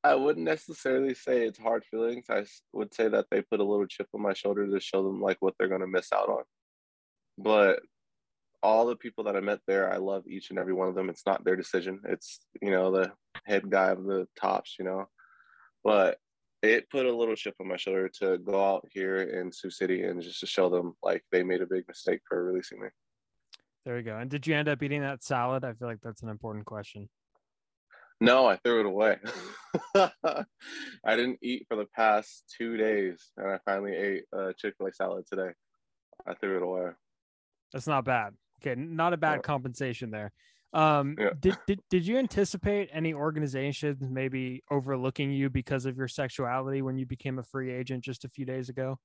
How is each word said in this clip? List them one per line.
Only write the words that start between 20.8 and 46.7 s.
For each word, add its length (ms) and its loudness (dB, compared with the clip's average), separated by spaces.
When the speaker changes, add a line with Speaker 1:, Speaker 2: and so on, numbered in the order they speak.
Speaker 1:
like, 300 0
they 100 4
made 200 0
a 40 -2
big 220 -4
mistake 400 -2
for 160 -2
releasing 380 -6
me. 60 -12
Speaker 2:
There 100 -6
you 60 -6
go. 160 -8
And 120 -8
did 160 -6
you 80 2
end 140 2
up 140 0
eating 180 -2
that 220 -6
salad? 420 0
I 80 -6
feel 160 -8
like 140 -10
that's 200 -12
an 60 -8
important 380 -8
question. 420 -12
Speaker 1:
No, 240 8
I 120 6
threw 240 2
it 40 2
away. 320 4
<laughs> 0 -
I 1200 0
didn't 240 0
eat 260 -6
for 120 -2
the 80 -2
past 480 2
two 180 -4
days, 600 0
and 120 -4
I 140 -2
finally 320 -2
ate 280 -2
a 180 -4
Chick-fil-A 400 -6
salad 340 -4
today. 260 -4
I 80 -8
threw 240 -2
it 40 -2
away. 280 -4
Speaker 2:
That's 140 -8
not 180 0
bad. 300 0
Okay, 120 -4
n-, 240 -6
not 180 2
a 20 -2
bad 200 0
Speaker 1:
Yeah. 60 -6
Speaker 2:
compensation 680 -4
there. 220 -8
Um, 460 4
Speaker 1:
Yeah. 120 4
Speaker 2:
did, 160 4
did, 220 0
did 180 2
you 120 2
anticipate 760 0
any 220 -2
organizations 960 -2
maybe 600 -4
overlooking 600 0
you 180 0
because 360 -2
of 100 -4
your 100 -4
sexuality 760 -2